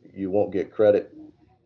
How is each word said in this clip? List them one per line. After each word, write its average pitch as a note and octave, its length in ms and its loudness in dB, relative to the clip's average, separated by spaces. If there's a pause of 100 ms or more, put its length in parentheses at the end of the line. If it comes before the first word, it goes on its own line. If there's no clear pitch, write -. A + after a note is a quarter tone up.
(140)
you F#2+ 180 -8
won't G2+ 220 -2
get F2+ 180 -6
credit G#2 420 2 (520)